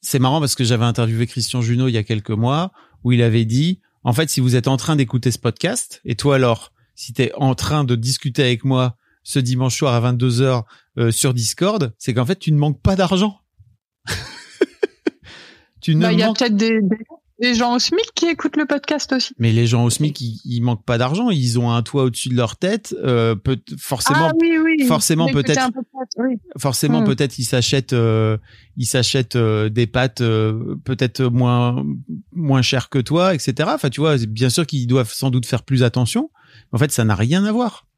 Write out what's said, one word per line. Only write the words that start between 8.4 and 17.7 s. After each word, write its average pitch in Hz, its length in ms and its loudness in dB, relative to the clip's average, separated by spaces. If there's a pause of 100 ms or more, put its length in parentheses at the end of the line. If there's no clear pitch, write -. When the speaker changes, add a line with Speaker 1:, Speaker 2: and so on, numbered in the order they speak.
Speaker 1:
avec 123 200 0
moi 127 320 0 (280)
ce - 160 -2
dimanche 127 380 0
soir 135 160 0
à 120 60 4
vingt-deux 123 420 2
heures, 127 240 0 (320)
euh, 117 140 2
sur 127 220 0
Discord, 123 640 -2
c'est - 160 -6
qu'en 120 120 0
fait, 185 140 -2
tu - 140 0
ne 147 40 4
manques 147 240 0
pas 196 140 4
d'argent. 190 440 0 (680)
<laughs> - 60 -8 (1700)
Tu 160 140 0
ne 156 60 2
Speaker 2:
Bah, 175 100 2
il - 80 2
y 220 40 4
a 220 40 2
Speaker 1:
manques 214 120 -2
Speaker 2:
peut-être 233 180 2
des, 226 240 2
des, 202 160 0 (420)
des 247 140 0
gens 240 220 0